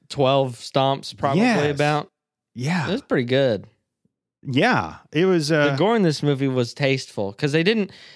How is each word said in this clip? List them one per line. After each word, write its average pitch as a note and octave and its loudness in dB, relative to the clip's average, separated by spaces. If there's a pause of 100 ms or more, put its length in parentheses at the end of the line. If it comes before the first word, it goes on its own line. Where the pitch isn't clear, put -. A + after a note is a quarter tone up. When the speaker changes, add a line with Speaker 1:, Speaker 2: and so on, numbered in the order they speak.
Speaker 1:
twelve C3+ 0
stomps, - -2
probably, C#3+ 0
Speaker 2:
Yes. E3 2
Speaker 1:
about. D3 0 (460)
Speaker 2:
Yeah. D3 -2
Speaker 1:
It F3+ -2
was C4+ -4
pretty - -2
good. A#2+ 0 (800)
Speaker 2:
Yeah, C3 -2 (160)
it D#3+ 0
was, E3 0
uh, D3 4
Speaker 1:
The C#3 -2
gore G#3 2
in A3 2
this D#3 0
movie C#3 0
was B2+ -2
tasteful, B2+ -2
'cause D3 -2
they E3 2
didn't, G#3 0 (240)